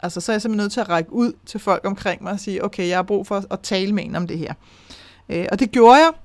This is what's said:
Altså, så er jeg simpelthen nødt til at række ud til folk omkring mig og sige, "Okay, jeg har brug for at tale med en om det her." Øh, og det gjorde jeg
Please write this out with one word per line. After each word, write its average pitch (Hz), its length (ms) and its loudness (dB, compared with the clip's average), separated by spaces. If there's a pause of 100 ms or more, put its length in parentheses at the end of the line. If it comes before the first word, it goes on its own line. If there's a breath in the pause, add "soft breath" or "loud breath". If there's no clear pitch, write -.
Altså, 180 180 -8
så 226 120 -4
er - 20 0
jeg 214 80 -2
simpelthen 214 220 -2
nødt 202 80 -4
til 247 80 -4
at - 80 -4
række 165 240 -2
ud 240 200 0 (140)
til 208 140 -12
folk 185 260 -2
omkring 196 360 -6
mig 185 100 -8
og 202 80 -6
sige, 190 240 -6
"Okay, 196 240 -4
jeg 180 100 0
har 180 40 -2
brug 202 240 -4
for 196 240 -6
at 196 100 -8
tale 196 320 -2
med 202 120 -2
en - 120 -8
om 175 100 -4
det 165 120 -8
her." 151 160 -10 (760 loud breath)
Øh, 175 240 -6
og 196 80 -2
det 240 100 0
gjorde 247 280 10
jeg 320 120 8 (140)